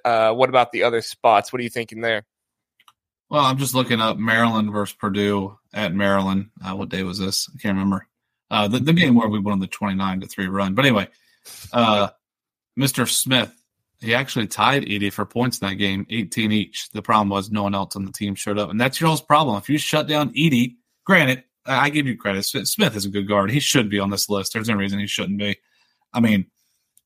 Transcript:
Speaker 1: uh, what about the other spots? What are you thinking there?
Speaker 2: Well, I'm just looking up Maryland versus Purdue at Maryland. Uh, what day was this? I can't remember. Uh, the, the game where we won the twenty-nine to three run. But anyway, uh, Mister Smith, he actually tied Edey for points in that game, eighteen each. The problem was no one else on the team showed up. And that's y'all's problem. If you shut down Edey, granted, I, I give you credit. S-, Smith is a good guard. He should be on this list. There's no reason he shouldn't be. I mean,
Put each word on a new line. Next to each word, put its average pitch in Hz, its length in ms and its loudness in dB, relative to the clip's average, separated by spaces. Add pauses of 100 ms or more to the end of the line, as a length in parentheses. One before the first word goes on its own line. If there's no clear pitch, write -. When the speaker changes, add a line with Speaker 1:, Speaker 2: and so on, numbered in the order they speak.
Speaker 1:
uh, 113 280 4
what 127 160 4
about 123 240 4
the 95 100 0
other 117 180 2
spots? - 520 2
What 127 80 -6
are - 20 -4
you 117 60 -6
thinking 113 320 -8
there? 113 240 -2 (1040)
Speaker 2:
Well, 147 140 2
I'm 131 140 2
just 131 160 -2
looking 120 280 0
up 107 160 0
Maryland 113 540 0
versus 104 240 -4
Purdue 101 600 -2 (160)
at 101 220 -2
Maryland. 98 540 0 (140)
Uh, 95 120 -8
what 95 140 -8
day 95 140 -4
was 92 140 -6
this? 104 320 -6
I - 100 -18
can't 101 160 -2
remember. 95 320 -2 (440)
Uh, 104 160 2
the, 117 120 0
the 147 140 2
game 160 220 4
where 110 120 4
we 104 120 0
won 101 200 -2
the 95 80 -4
twenty-nine 95 540 -4
to 98 60 -12
three 95 200 -6
run. 95 280 -2
But 131 100 4
anyway, 107 220 2 (680)
uh, 107 360 2 (640)
Mister 135 320 0
Smith, 127 440 0 (480)
he 110 140 -2
actually 127 340 0
tied 131 360 2
Edey 101 280 -2
for 104 140 -6
points 120 340 -2
in 98 80 -4
that 95 80 -4
game, 98 360 -2
eighteen 107 400 -2
each. - 400 -4
The 107 100 -8
problem 107 280 2
was 98 200 -2
no 104 140 -2
one 101 100 0
else 98 220 -4
on 98 100 -6
the 95 60 -12
team 101 240 -6
showed 104 240 -4
up. 104 100 -4
And 104 100 -2
that's 135 220 0
y'all's 160 200 2
problem. 147 360 2
If 101 120 -6
you 147 100 2
shut 151 280 -2
down 151 260 0
Edey, 131 420 2 (280)
granted, 147 400 2 (220)
I, 131 200 2
I 147 40 2
give 147 160 0
you 127 100 -2
credit. 98 240 -2
S-, 127 300 -4
Smith 165 260 0
is 98 100 -6
a 101 40 -4
good 98 180 -4
guard. 101 220 2
He 139 100 0
should 123 300 2
be 101 100 -2
on 98 120 -2
this - 180 -2
list. 98 240 -4
There's 113 160 -4
no 110 60 0
reason 98 240 -2
he 101 80 -4
shouldn't 98 320 -4
be. 101 180 -4 (560)
I 123 60 0
mean, 107 260 2 (600)